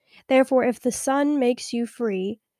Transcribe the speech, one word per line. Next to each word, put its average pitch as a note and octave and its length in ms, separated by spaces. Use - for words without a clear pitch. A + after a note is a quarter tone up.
Therefore, C4 360
if B3 160
the B3 120
Son C#4+ 480
makes B3 320
you A#3 140
free, G#3 540